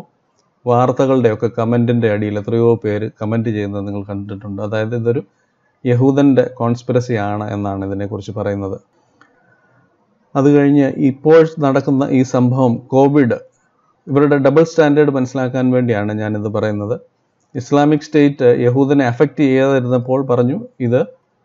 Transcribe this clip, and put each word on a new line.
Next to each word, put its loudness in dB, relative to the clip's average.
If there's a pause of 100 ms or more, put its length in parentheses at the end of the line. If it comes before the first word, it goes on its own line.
(680)
വാർത്തകളുടെയൊക്കെ 0
കമന്റിൻ്റെ 0
അടിയിൽ -4
എത്രയോ 0
പേര് -4
കമന്റ് -4
ചെയ്യുന്നത് -6
നിങ്ങൾ -10
കണ്ടിട്ടുണ്ട്. -12
അതായത് -4
ഇതൊരു -2 (640)
യഹൂദൻ്റെ 4 (100)
കോൺസ്പിറസി -2
ആണ് -6
എന്നാണ് -6
ഇതിനെക്കുറിച്ച് -10
പറയുന്നത്. -6 (1600)
അത് 2
കഴിഞ്ഞ് 4 (100)
ഇപ്പോൾ 4 (160)
നടക്കുന്ന 0
ഈ 2
സംഭവം, 0 (140)
കോവിഡ്, 2 (680)
ഇവരുടെ 2
double 4
standard 2
മനസ്സിലാക്കാൻ -2
വേണ്ടിയാണ് 0
ഞാനിത് -6
പറയുന്നത്. -4 (580)
Islamic 0
State 2 (120)
യഹൂദനെ 2
അഫക്റ്റ് 0
ചെയ്യാതിരുന്നപ്പോൾ 0
പറഞ്ഞു, 0 (240)
"ഇത് 0 (440)